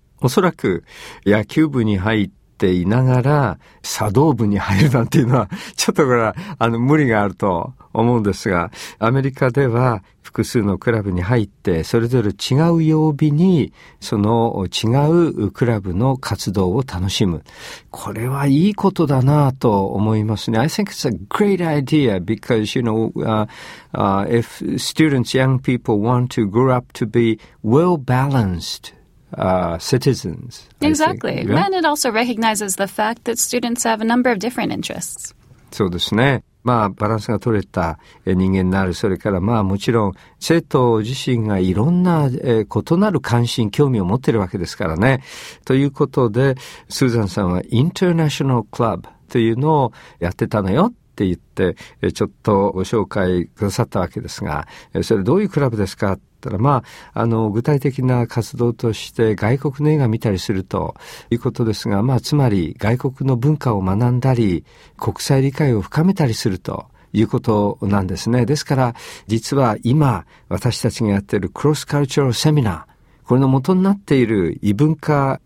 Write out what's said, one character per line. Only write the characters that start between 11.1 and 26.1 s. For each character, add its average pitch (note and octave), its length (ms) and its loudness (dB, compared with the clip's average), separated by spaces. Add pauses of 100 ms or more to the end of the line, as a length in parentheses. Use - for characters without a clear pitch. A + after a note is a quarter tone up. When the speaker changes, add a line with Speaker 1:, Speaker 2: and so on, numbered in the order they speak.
Speaker 1:
に F2+ 80 -2
入 A2 240 0
っ - 40 -6
て、 - 360 -2
そ A#2 160 0
れ A#2 80 0
ぞ A#2+ 140 2
れ G2+ 80 -2
違 - 240 -4 (160)
う E3 120 2
曜 D#3 300 2
日 D3+ 180 0
に D#3 440 2 (260)
そ - 160 -4
の G#2+ 500 2
違 - 220 -4 (480)
う G2+ 140 -2
ク - 160 -2
ラ A2+ 140 0
ブ G2 140 -6
の B2+ 220 0
活 - 340 -6
動 F#2 200 0
を B2 120 0
楽 F#2 280 -6
し G#2 160 0
む。 D#2+ 180 -4 (460)
こ - 240 -12
れ A#2 120 -6
は C#3 200 -2
い D3+ 240 4
い G#3 40 -2
こ G3 180 0
と E3+ 140 0
だ C3 160 2
な C#3 300 4
と G#2 360 0
思 G#2+ 280 0
い G#2+ 80 0
ま G#2+ 140 -2
す - 120 -6
ね。 A2 80 2
I C#3 100 2
think G3 200 -2
it's - 180 -6
a A#2+ 60 0 (160)
great G3+ 300 2
idea C#3+ 640 0
because, A2 500 -2
you B2+ 80 0
know, A2 300 0
uh, A2 340 -2 (460)
uh, G2 360 0
if - 340 -2 (160)
students, C#3+ 560 0
young C3 260 2
people B2 400 0
want B2 280 0